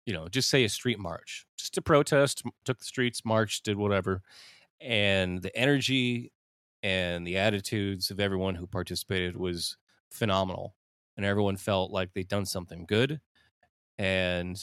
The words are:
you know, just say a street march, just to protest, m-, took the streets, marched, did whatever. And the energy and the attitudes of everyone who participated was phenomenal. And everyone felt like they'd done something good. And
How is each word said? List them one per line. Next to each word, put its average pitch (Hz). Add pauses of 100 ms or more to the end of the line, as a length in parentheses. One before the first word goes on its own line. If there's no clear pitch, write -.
you 113
know, 80
just 123
say 135
a 104
street 110
march, - (100)
just -
to 190
protest, 143
m-, 120 (120)
took 123
the -
streets, -
marched, 110
did 104
whatever. 95 (600)
And 98
the -
energy 123 (500)
and 87
the 90
attitudes 101
of 98
everyone 95
who 90
participated 90
was 90 (340)
phenomenal. 95 (420)
And 101
everyone 101
felt 95
like 92
they'd 92
done 101
something 87
good. 135 (800)
And 92